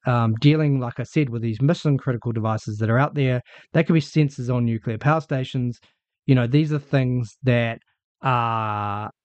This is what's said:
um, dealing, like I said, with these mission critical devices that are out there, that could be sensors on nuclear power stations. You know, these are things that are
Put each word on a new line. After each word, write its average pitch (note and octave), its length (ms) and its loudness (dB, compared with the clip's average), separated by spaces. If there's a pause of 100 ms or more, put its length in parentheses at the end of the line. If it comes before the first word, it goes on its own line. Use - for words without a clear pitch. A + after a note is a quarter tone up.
um, A#2 340 2
dealing, D3 400 4
like B2 200 -8
I A#2 40 -4
said, C#3+ 260 -2
with A#2 100 -6
these A2+ 220 -4
mission D3 340 2
critical A#2+ 360 -4
devices A2 460 -4
that A2 120 -2
are A#2 80 4
out C#3+ 160 0
there, C3 260 0 (320)
that D#3+ 140 2
could E3+ 80 2
be D#3 60 4
sensors C#3 540 -2
on A#2+ 120 0
nuclear A2+ 320 -4
power D3+ 220 2
stations. B2+ 580 -4 (480)
You C3+ 80 6
know, A#2+ 120 4
these D3 280 2
are D3 40 -4
things B2+ 520 -2 (140)
that A#2+ 340 0 (420)
are G#2+ 920 -2 (140)